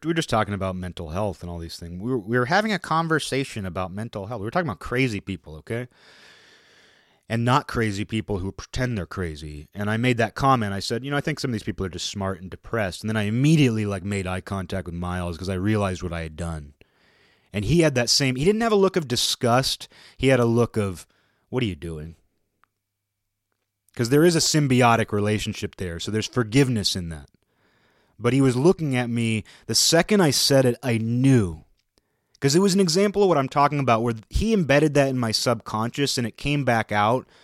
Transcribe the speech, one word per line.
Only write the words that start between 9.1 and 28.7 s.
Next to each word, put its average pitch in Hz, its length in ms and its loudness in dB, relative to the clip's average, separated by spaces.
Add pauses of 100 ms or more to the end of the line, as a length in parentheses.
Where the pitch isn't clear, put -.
And 101 160 -6
I 110 60 -2
made 120 220 2
that 113 180 -2
comment. 120 380 0
I 98 80 -6
said, 120 240 -6
"You 139 60 -6
know, 143 40 -2
I 143 60 0
think 156 180 -6
some 131 120 -4
of - 20 -4
these 107 100 -6
people 95 220 -6
are 92 40 -4
just 82 200 -8
smart 95 320 -6
and 92 100 -14
depressed." - 520 -6
And 107 60 -4
then 110 60 -2
I 110 60 0
immediately, 120 640 2
like, 98 180 -4
made 98 240 -4
eye 92 140 -4
contact 95 440 -6
with 85 100 -10
Miles 87 420 -4
'cause 87 100 -8
I 95 60 -2
realized 95 500 0
what 87 80 -6
I 85 120 -6
had 78 120 -12
done. 78 380 -8 (800)
And 104 100 -4
he 143 160 2
had 151 160 4
that 123 140 0
same, 131 260 2
he 131 80 -4
didn't 208 160 2
have 233 140 2
a - 20 4
look 190 220 4
of 160 100 -4
disgust. 120 800 0 (300)
He 131 100 2
had 131 140 4
a 117 40 4
look 117 300 2
of, 98 320 -4 (400)
"What 127 160 -2
are 117 40 -2
you 87 100 -4
doing?" 80 400 -12 (1800)
'Cause 120 140 -2
there 147 160 6
is 175 100 6
a 180 40 4
symbiotic 123 760 4
relationship 104 640 -2
there, 85 240 -8
so 107 100 -8
there's 107 160 -2
forgiveness 120 680 0
in 85 100 -6
that. 76 220 -12 (920)
But 120 120 2
he 135 80 4
was 127 160 4
looking 151 400 2